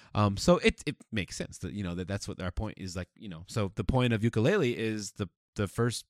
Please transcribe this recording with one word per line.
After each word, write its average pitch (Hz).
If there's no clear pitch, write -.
Um, 101
so 175
it, -
it 151
makes 101
sense -
that, 87
you 104
know, 87
that 87
that's 98
what -
our 90
point 110
is, 87
like, 90
you 110
know, 82
so 101
the 110
point 123
of 107
Yooka-Laylee 120
is 107
the, 98
the 101
first -